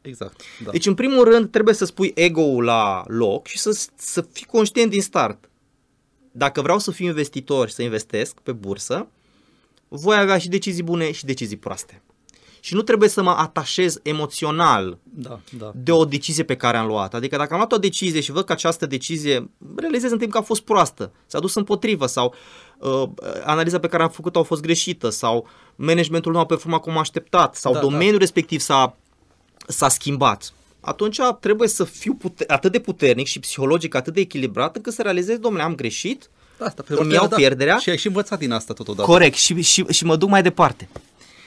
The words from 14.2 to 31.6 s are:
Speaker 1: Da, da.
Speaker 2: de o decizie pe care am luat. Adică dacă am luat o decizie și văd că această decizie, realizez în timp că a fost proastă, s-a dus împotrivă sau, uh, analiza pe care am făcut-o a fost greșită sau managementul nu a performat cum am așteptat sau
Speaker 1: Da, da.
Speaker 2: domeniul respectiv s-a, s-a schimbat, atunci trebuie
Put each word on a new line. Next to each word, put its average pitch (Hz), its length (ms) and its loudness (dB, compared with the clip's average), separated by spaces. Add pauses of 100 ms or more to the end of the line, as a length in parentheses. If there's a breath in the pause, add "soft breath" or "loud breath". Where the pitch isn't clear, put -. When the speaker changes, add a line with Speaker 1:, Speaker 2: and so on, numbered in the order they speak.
Speaker 1:
Da, 120 360 -16 (180)
da. 107 180 -14
Speaker 2:
de 127 160 -2
o 160 140 6
decizie 147 380 -4
pe 131 120 -2
care 120 220 0
am 110 100 0
luat. 101 260 -2
Adică 135 240 -6
dacă 147 140 -4
am 170 60 -2
luat 226 140 0
o 233 60 2
decizie 185 440 -2
și 139 100 -8
văd 185 140 -4
că 170 60 -6
această 165 340 -2
decizie, 139 640 -4 (260)
realizez 262 360 -2
în 233 60 0
timp 220 140 -4
că 220 60 -2
a 220 40 2
fost 214 200 -4
proastă, 170 500 0 (140)
s-a 147 140 -6
dus 185 160 -4
împotrivă 202 500 0
sau, 123 280 -2 (440 loud breath)
uh, 135 260 -2 (400)
analiza 165 360 0
pe 170 80 -2
care 165 160 0
am 165 60 2
făcut-o 170 300 -4
a 165 40 2
fost 160 180 -2
greșită 165 480 -2
sau 113 380 -2 (280 soft breath)
managementul 165 560 0
nu 170 80 2
a 160 60 2
performat 160 360 -2
cum 165 100 -10
am 160 60 -2
așteptat 156 580 0
sau 127 180 0
Speaker 1:
Da, 151 60 0
da. 139 80 0
Speaker 2:
domeniul 185 320 2
respectiv 165 400 0
s-a, 131 380 2 (720)
s-a 131 220 0
schimbat, 131 640 0 (260)
atunci - 400 -4 (200)
trebuie 214 280 2